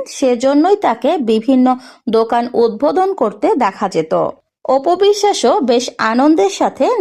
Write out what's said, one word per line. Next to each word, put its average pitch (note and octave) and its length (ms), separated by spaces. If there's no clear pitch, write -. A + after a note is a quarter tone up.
সেজন্যই C#4 680
তাকে D#4 420
বিভিন্ন B3+ 600
দোকান A3+ 440
উদ্বোধন C#4+ 600
করতে F4+ 420
দেখা G#3 340
যেত। D#3+ 240
অপু C#4 320
বিশ্বাসও G4+ 640
বেশ B3 380
আনন্দের D4 520
সাথে C#4+ 400